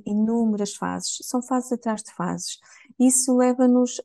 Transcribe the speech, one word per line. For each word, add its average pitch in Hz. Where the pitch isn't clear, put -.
inúmeras 214
fases. 180
São 247
fases 247
atrás 226
de -
fases. 175
Isso 254
leva-nos 247